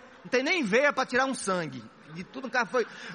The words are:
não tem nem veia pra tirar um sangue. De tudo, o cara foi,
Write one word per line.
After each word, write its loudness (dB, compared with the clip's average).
não -16
tem 2
nem 2
veia 4
pra 0
tirar 2
um 0
sangue. -2
De -10
tudo, -12
o -8
cara 2
foi, 0